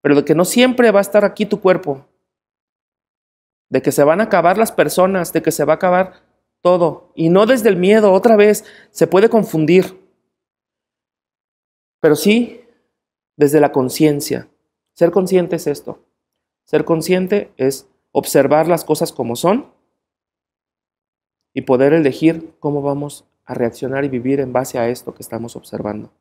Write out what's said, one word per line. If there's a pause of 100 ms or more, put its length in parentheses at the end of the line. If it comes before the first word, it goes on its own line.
pero
de
que
no
siempre
va
a
estar
aquí
tu
cuerpo, (1600)
de
que
se
van
a
acabar
las
personas,
de
que
se
va
a
acabar (360)
todo,
y
no
desde
el
miedo,
otra
vez, (260)
se
puede
confundir, (2000)
pero
sí (760)
desde
la
conciencia. (460)
Ser
consciente
es
esto. (600)
Ser
consciente
es (240)
observar
las
cosas
como
son (1800)
y
poder
elegir
cómo
vamos (180)
a
reaccionar
y
vivir
en
base
a
esto
que
estamos
observando.